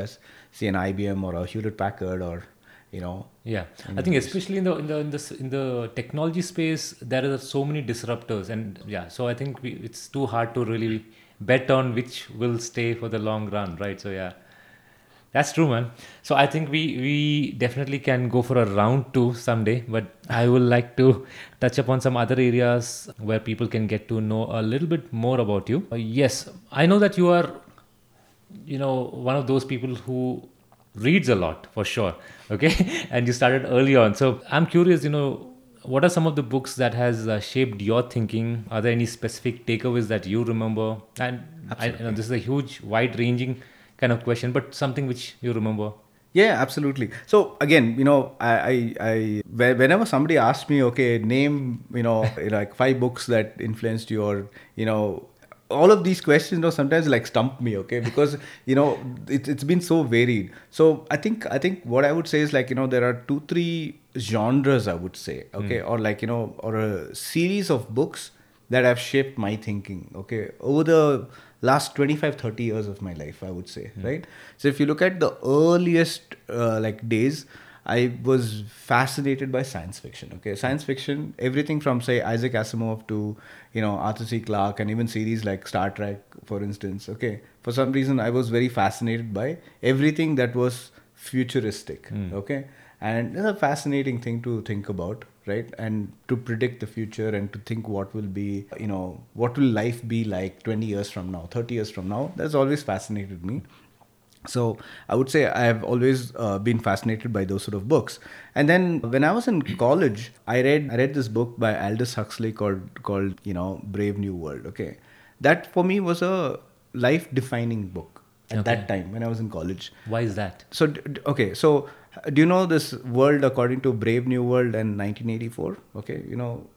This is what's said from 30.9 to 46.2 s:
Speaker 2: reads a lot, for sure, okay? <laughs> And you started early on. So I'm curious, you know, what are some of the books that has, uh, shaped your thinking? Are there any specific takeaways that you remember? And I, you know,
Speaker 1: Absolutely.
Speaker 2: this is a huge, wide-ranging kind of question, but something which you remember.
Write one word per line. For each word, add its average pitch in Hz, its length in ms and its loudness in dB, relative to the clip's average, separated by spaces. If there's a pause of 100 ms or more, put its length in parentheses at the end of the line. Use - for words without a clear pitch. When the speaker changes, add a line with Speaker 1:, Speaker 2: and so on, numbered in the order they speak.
Speaker 2:
reads 135 340 2
a 123 60 6
lot, 85 400 0
for 104 100 -2
sure, 98 300 -2 (380)
okay? 123 200 2 (340)
<laughs> - 40 -20
And 123 160 0
you 123 60 2
started 127 340 2
early 135 300 6
on. 110 180 8
So 127 340 2
I'm 160 180 2
curious, 175 360 6
you 147 80 -2
know, 143 400 -2 (320)
what 135 220 2
are 175 40 6
some 170 200 4
of 147 80 0
the 143 80 2
books 127 320 -4
that 120 180 2
has, 120 320 0
uh, 107 140 0
shaped 107 420 -2
your 113 200 4
thinking? 113 680 -2
Are 110 100 -2
there 117 120 2
any 117 140 2
specific 120 600 -6
takeaways 120 400 0
that 101 220 -2
you 110 160 0
remember? 110 540 -2 (200)
And 123 220 -4 (380)
I, 117 80 -2
you 120 40 0
know, 117 60 -6
Speaker 1:
Absolutely. 113 180 -4
Speaker 2:
this 107 120 -4
is 113 40 -6
a 123 80 0
huge, 127 440 -4
wide-ranging 120 800 0 (360)
kind 123 160 2
of 120 100 0
question, 120 300 0
but 139 220 -2
something 135 340 -2
which - 320 -8
you 120 120 -2
remember. 107 400 -2 (400)